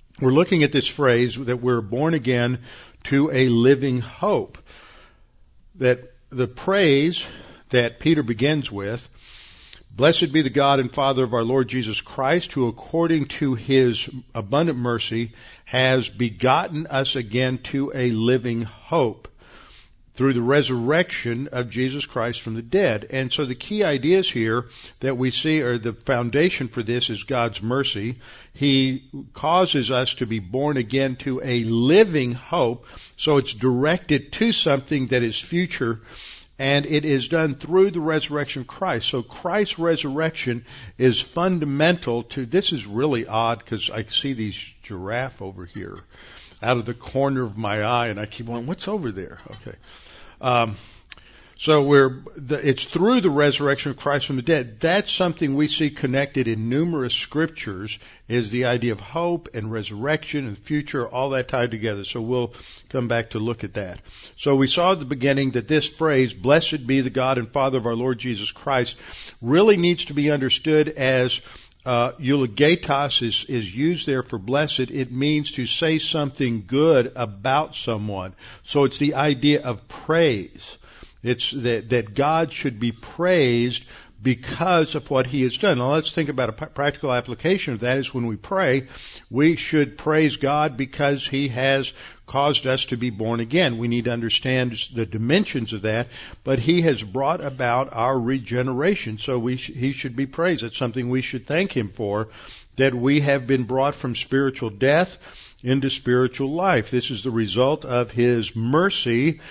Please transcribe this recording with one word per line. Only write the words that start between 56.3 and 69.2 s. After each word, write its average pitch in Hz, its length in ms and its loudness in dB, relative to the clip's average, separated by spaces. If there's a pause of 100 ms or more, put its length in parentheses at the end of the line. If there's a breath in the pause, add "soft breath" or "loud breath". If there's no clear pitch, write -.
in 113 220 -2
numerous 147 420 0
scriptures, 110 880 -4 (280 loud breath)
is 117 240 -2
the 120 140 -2
idea 120 280 0
of 101 80 -6
hope 170 520 -4
and 110 180 -6
resurrection 123 760 -4
and 101 100 -10
future, 147 500 -4
all 131 240 -4
that 131 180 -2
tied 123 220 -2
together. 104 340 -4
So 117 180 -8
we'll 120 320 -2 (340 loud breath)
come 127 180 -4
back 117 240 -2
to 110 80 -4
look 113 240 -4
at 101 120 -10
that. 92 260 -8 (380 loud breath)
So 139 180 2
we 135 100 6
saw 175 260 2
at 170 80 0
the 143 40 -8
beginning 135 460 0
that 117 180 -4
this 156 180 2
phrase, 131 460 2
"Blessed 131 540 2
be 135 160 4
the 123 80 -2
God 131 260 0
and 117 160 -6
Father 135 240 0
of 113 80 -2
our 117 120 -2
Lord 123 220 -2
Jesus 110 320 -6
Christ," 131 460 -2 (460 loud breath)